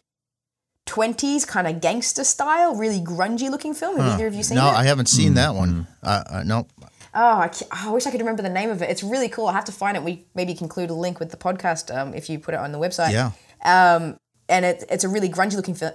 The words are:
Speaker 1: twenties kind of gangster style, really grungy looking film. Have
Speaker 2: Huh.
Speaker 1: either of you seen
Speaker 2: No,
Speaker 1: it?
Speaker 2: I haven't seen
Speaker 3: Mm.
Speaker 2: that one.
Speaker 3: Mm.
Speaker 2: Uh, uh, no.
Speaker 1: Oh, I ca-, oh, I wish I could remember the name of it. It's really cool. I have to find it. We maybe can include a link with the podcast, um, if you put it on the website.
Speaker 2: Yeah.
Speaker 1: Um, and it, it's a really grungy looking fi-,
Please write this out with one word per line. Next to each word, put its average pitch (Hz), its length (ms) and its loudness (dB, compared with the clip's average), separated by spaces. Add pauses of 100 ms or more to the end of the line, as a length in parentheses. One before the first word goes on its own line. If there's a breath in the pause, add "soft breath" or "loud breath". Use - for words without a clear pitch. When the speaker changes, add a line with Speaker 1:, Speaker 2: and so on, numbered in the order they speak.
(880)
Speaker 1:
twenties 277 580 0
kind 180 220 -2
of 165 140 -2
gangster 226 440 0
style, 311 500 2
really 214 260 0
grungy 196 500 -2
looking 285 240 -4
film. 349 220 -4
Have 139 100 2
Speaker 2:
Huh. 123 80 2
Speaker 1:
either 220 120 0
of 208 80 -4
you 208 80 -6
seen - 140 0
Speaker 2:
No, 135 120 6
Speaker 1:
it? 139 60 4
Speaker 2:
I 117 100 4
haven't 135 240 2
seen 107 240 4
Speaker 3:
Mm. 127 40 6
Speaker 2:
that 131 180 2
one. 92 160 2
Speaker 3:
Mm. 85 160 -2 (160)
Speaker 2:
Uh, 101 280 0
uh, 90 140 -6
no. 110 220 -2 (500 loud breath)
Speaker 1:
Oh, 226 240 6
I 170 80 2
ca-, - 240 -12
oh, 185 160 -8
I - 20 -2
wish 247 160 0
I 285 60 -2
could 240 80 -2
remember 226 220 -2
the 196 80 -2
name 196 200 -2
of 196 120 -4
it. 160 80 -2
It's 180 120 -4
really 240 260 -2
cool. 226 180 -4
I 180 80 2
have 196 100 -2
to 202 80 -12
find 196 240 -2
it. 156 80 -6
We 170 200 -6 (120)
maybe 180 180 -2
can 170 100 -10
include 170 260 -6
a 165 40 -6
link 175 240 -4
with 165 120 -8
the - 60 -16
podcast, 180 600 -4
um, 135 180 -6
if - 160 -10
you 156 80 -6
put 156 160 -8
it 151 60 -4
on 139 120 -6
the 147 60 -8
website. 170 340 0
Speaker 2:
Yeah. 117 200 2 (320 soft breath)
Speaker 1:
Um, 170 520 6 (320)
and 180 160 4
it, 180 240 0
it's 180 140 -2
a 190 60 0
really 196 200 0
grungy 190 280 0
looking 185 180 -4
fi-, 160 200 -6